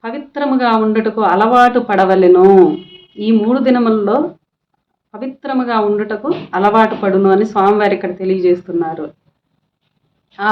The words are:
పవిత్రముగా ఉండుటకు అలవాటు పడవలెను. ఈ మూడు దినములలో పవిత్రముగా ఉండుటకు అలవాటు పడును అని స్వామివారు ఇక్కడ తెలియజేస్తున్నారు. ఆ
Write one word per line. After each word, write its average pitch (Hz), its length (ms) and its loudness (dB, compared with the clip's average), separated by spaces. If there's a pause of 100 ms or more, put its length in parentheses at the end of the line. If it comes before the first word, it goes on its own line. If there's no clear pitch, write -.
పవిత్రముగా 269 680 -4 (140)
ఉండుటకు 220 360 -2 (120)
అలవాటు 247 460 2 (100)
పడవలెను. 185 580 4 (760)
ఈ 220 40 0 (120)
మూడు 247 180 0
దినములలో 226 580 0 (960)
పవిత్రముగా 254 680 -6
ఉండుటకు 214 540 -4 (240)
అలవాటు 208 460 2
పడును 190 260 2
అని 196 160 2
స్వామివారు 202 480 0
ఇక్కడ 185 280 -6
తెలియజేస్తున్నారు. 175 840 -4 (1300)
ఆ 208 120 -2